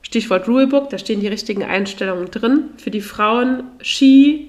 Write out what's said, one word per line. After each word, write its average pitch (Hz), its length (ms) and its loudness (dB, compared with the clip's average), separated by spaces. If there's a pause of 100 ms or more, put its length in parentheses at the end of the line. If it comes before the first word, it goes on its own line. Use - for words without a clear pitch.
Stichwort 190 480 -2
Rulebook, 269 420 2
da 196 60 -10
stehen 208 240 -4
die 202 80 -4
richtigen 208 360 -6
Einstellungen 190 680 -6
drin. 254 480 0
Für - 120 -10
die 214 120 -6
Frauen 247 640 -2 (180)
Ski 277 680 4